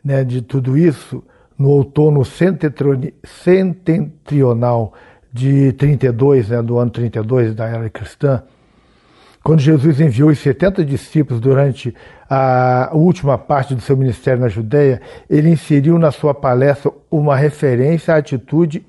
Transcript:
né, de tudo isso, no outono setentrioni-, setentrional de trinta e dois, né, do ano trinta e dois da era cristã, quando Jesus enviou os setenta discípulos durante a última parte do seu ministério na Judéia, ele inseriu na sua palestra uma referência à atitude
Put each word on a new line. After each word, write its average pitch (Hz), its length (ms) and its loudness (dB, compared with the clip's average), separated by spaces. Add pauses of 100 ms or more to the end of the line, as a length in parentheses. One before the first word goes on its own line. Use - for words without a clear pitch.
né, 139 220 -2
de 127 180 -4
tudo 131 340 -2
isso, 147 460 0 (340)
no 139 120 0
outono 143 560 2
setentrioni-, 143 960 -2
setentrional 143 1700 -2 (400)
de 135 420 2
trinta 139 320 0
e 123 40 2
dois, 123 380 2
né, 120 120 -2
do 117 180 -2
ano 120 120 0
trinta 117 300 -6
e - 20 -6
dois 113 320 -2
da 110 140 -8
era 113 200 -8
cristã, 131 540 -6 (1000)
quando 156 180 2
Jesus 143 420 2
enviou 143 260 2
os 151 100 2
setenta 180 460 -2
discípulos 139 560 -4
durante 131 540 0 (340)
a 127 640 0
última 151 460 0
parte 135 360 -2
do 123 60 -6
seu 139 160 0
ministério 127 460 -2
na 123 60 0
Judéia, 117 520 0 (300)
ele 151 180 2
inseriu 156 500 2
na 165 120 2
sua 143 240 -4
palestra 139 580 0 (180)
uma 147 240 0
referência 143 800 0
à 156 60 2
atitude 147 720 -4